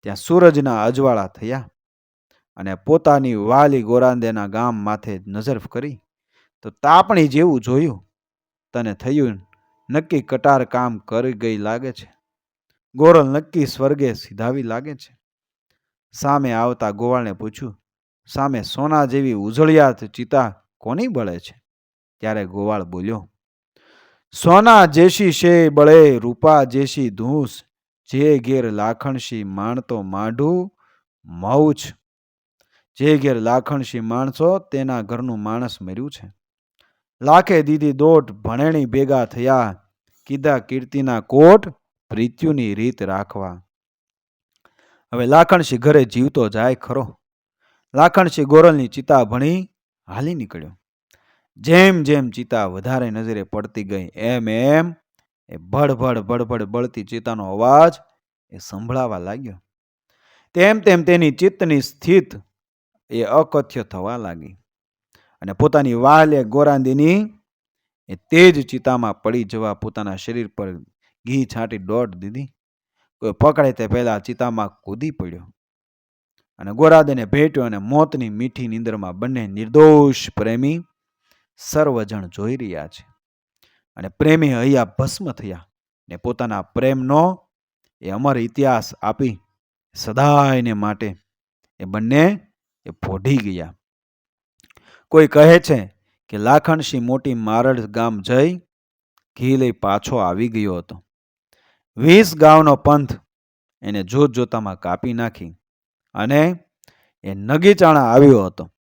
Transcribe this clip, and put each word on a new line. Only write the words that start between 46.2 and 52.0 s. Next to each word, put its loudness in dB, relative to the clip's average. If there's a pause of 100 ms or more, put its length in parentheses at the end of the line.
જાય -2
ખરો. -10 (760)
લાખણસિંહ 2
ગોરલની 6
ચિતા 0
ભણી -4 (380)
હાલી -8
નીકળ્યો. -16 (800)
જેમ 4